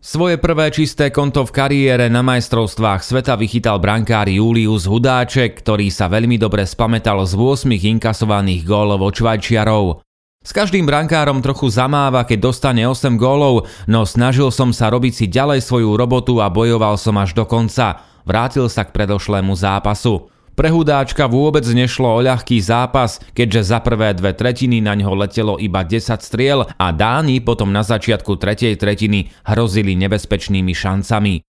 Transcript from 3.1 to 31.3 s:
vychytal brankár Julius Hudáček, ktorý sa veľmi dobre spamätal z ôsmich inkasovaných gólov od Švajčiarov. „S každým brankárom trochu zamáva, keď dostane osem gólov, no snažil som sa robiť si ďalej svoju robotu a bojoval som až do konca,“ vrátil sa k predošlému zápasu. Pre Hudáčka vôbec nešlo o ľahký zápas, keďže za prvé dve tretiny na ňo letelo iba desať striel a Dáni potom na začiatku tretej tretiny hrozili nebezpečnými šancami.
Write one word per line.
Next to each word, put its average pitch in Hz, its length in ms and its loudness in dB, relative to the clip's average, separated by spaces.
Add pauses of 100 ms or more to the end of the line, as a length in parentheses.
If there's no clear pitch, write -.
vychytal 107 480 0
brankár 104 480 0
Julius 107 560 2
Hudáček, 123 800 0
ktorý 104 240 0
sa 95 160 -2
veľmi 113 320 0
dobre 101 240 0
spamätal 110 640 -2
z 90 80 -2
ôsmich 120 480 0
inkasovaných 104 800 0
gólov 101 400 0
od 98 80 0
Švajčiarov. 107 960 0 (400)
„S - 80 -16
každým 190 320 2
brankárom 147 560 0
trochu 131 320 0
zamáva, 131 480 2
keď 120 160 0
dostane 120 480 0
osem 123 320 0
gólov, 131 480 2 (240)
no 110 160 2
snažil 127 480 2
som 127 160 0
sa 117 240 0
robiť 123 160 0
si 117 160 -2
ďalej 135 320 2
svoju 113 400 0
robotu 123 400 0
a 101 160 0
bojoval 110 400 2
som 104 240 0
až 98 160 -2
do 117 80 2
konca,“ 113 560 0 (240)
vrátil 117 480 0
sa 107 160 -4
k - 80 -20
predošlému 98 640 -2
zápasu. 101 720 -2 (260)
Pre 160 160 2
Hudáčka 147 560 2
vôbec 139 400 2
nešlo 120 480 2
o 123 80 2
ľahký 123 400 0
zápas, 120 560 0 (160)
keďže 113 400 0
za - 80 0
prvé 110 320 0
dve 92 160 -2
tretiny 120 480 0
na 104 160 0
ňo 98 160 0
letelo 101 480 -2
iba 95 240 -2
desať 110 400 -2
striel 131 400 0
a - 220 -4 (100)
Dáni 127 480 0
potom 113 240 0
na 101 160 0
začiatku 104 560 -2
tretej 107 400 -2
tretiny 104 480 0 (160)
hrozili 107 560 0
nebezpečnými 95 720 -2
šancami. 98 720 -2 (140)